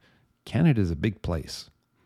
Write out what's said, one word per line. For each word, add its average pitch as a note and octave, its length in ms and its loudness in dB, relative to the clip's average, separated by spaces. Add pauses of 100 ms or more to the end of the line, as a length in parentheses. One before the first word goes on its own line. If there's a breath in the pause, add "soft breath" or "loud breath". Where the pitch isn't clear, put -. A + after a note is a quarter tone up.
(460)
Canada's A2+ 460 2
a D#2+ 40 -2
big F#2+ 280 -4
place. - 480 -6 (340)